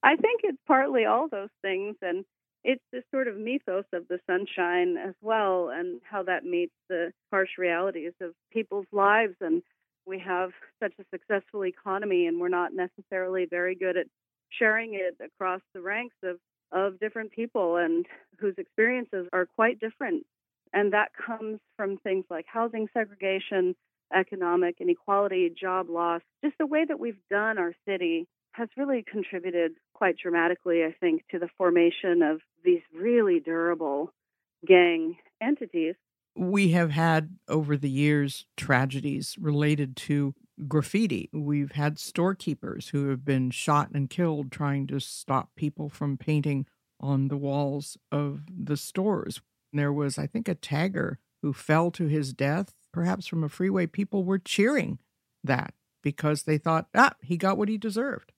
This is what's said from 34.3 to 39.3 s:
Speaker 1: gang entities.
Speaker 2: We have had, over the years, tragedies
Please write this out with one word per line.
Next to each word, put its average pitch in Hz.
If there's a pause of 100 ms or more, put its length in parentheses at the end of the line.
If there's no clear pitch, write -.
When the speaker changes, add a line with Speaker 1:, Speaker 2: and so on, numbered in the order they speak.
Speaker 1:
gang 170 (220)
entities. 190 (420)
Speaker 2:
We 185
have 170
had, 160 (100)
over 147
the 139
years, 143 (100)
tragedies 139